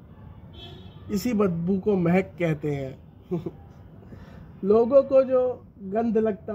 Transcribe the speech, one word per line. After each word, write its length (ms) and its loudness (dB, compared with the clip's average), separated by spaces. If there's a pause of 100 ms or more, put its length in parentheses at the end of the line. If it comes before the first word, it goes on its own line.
(1120)
इसी 220 -2
बदबू 440 0
को 180 0
महक 420 2
कहते 320 -2
हैं। 680 -8
<laughs> 100 -8 (1120)
लोगों 380 6
को 200 4
जो 420 0 (200)
गंध 340 -2
लगता 360 -2